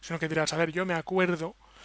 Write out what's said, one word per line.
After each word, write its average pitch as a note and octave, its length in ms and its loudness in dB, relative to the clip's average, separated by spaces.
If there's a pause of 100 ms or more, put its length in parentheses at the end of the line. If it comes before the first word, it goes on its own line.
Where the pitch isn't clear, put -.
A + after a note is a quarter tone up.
sino E3 180 -6
que D#3+ 80 -2
dirás, D#3 260 0
"A D3+ 40 -2
ver, E3 140 2
yo F3+ 140 -2
me F3+ 80 0
acuerdo F3 640 0 (300)